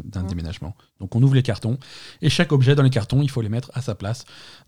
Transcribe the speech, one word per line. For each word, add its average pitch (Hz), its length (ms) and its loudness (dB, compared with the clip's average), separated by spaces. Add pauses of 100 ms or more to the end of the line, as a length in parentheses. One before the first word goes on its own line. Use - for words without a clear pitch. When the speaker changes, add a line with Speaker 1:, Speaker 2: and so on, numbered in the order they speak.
Speaker 1:
d'un 101 180 -8
Speaker 2:
Mm. 90 60 -4
Speaker 1:
déménagement. 85 460 -8 (260)
Donc - 160 -8
on 120 60 4
ouvre 135 120 6
les 123 80 4
cartons 113 360 -4 (440)
et 151 80 2
chaque 175 220 2
objet 139 240 4
dans 143 80 4
les 131 60 4
cartons, 127 320 0
il 135 80 0
faut 117 120 -4
les 104 80 -4
mettre 117 240 -6
à 123 80 -6
sa 107 140 -6
place 104 280 -6 (440)